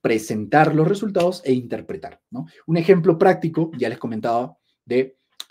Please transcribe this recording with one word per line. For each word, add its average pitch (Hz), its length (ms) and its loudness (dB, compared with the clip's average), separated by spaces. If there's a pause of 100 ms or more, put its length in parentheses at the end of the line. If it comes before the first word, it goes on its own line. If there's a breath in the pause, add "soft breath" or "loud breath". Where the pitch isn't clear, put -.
presentar 120 720 0
los 156 140 2
resultados 190 580 -2
e 131 80 2
interpretar, - 640 -8 (120)
¿no? 131 160 -10 (180 loud breath)
Un 165 120 0
ejemplo 170 420 4
práctico, 165 580 2
ya 117 120 -2
les 120 100 -8
comentaba, 117 580 -4 (280)
de 131 300 -2 (340)